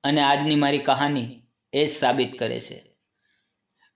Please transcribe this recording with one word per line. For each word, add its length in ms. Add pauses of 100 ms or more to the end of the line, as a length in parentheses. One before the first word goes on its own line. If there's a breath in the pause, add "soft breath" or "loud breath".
અને 180
આજની 340
મારી 220
કહાની 640 (320)
એ 120
જ 40
સાબિત 500
કરે 200
છે. 360 (1000)